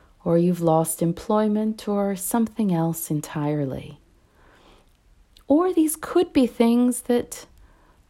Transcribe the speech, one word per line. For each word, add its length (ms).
or 120
you've 240
lost 400
employment, 880
or 280
something 580
else 360
entirely. 880
Or 240
these 240
could 360
be 140
things 560
that, 440